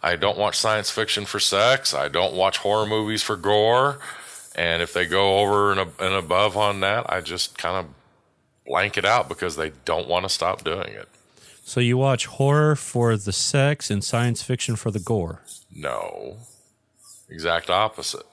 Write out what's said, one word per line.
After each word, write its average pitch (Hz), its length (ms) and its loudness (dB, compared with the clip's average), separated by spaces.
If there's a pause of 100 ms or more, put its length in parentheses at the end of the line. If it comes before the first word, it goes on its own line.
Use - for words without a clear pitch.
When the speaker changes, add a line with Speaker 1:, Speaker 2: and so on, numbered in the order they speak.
Speaker 1:
I 87 140 2
don't 98 220 0
watch 104 180 0
science 107 340 0
fiction 104 360 -2
for - 140 -6
sex. 117 520 2
I 73 160 -2
don't 85 260 0
watch 95 240 2
horror 104 280 2
movies 107 360 -2
for 107 140 -2
gore. 113 640 4 (560)
And 85 260 0
if 85 120 -2
they 90 140 0
go 98 340 4
over 101 320 4
and 95 80 2
ab-, 90 200 -6
and 95 140 0
above 92 420 2
on 101 240 2
that, 101 320 0
I 92 80 -2
just 85 380 -8
kinda 87 280 -4 (760)
blank 92 320 -2
it 98 80 -2
out 113 240 2
because 85 280 -6
they 80 160 -4 (120)
don't 82 240 -2
wanna 90 200 0
stop - 340 -2
doing 87 300 -4
it. 52 160 -16 (560)
Speaker 2:
So - 160 -2
you 123 180 4
watch 135 280 2
horror 147 500 4
for 120 400 2
the 98 160 -4
sex 143 580 0
and 101 140 0
science 120 380 0
fiction 120 340 -4
for 113 160 -4
the 104 80 -2
gore? 85 420 -2 (320)
Speaker 1:
No. 58 600 -6 (920)
Exact 82 400 -2
opposite. - 640 0